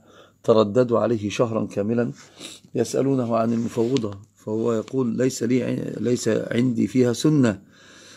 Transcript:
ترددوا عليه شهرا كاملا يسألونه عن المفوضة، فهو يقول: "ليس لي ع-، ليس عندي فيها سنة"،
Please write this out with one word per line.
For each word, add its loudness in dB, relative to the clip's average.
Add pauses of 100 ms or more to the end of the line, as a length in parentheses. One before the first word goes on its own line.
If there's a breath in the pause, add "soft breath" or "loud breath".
(420 soft breath)
ترددوا 4
عليه 0
شهرا -2
كاملا -2 (600 loud breath)
يسألونه 0
عن 0
المفوضة، -2 (240)
فهو -2
يقول: -2
"ليس 0
لي 2
ع-، -6
ليس 0
عندي 0
فيها 2
سنة"، 2 (540 loud breath)